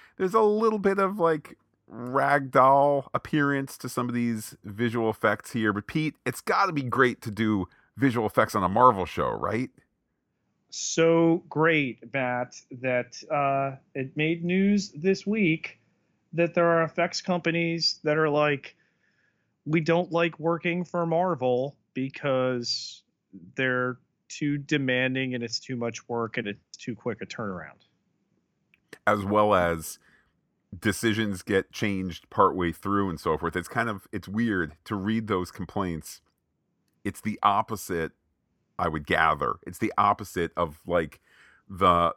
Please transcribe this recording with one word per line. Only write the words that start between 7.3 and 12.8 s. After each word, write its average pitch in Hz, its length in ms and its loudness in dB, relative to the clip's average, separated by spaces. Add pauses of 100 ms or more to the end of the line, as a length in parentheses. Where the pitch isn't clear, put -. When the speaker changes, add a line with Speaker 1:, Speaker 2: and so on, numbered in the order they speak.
Speaker 1:
do 107 380 0 (280)
visual 117 300 2
effects 110 280 2
on 101 100 2
a 90 40 0
Marvel 104 380 6
show, 67 240 -2
right? 98 400 -4 (1000)
Speaker 2:
So 165 800 2
great, 143 640 0
Matt, 123 440 -4 (260)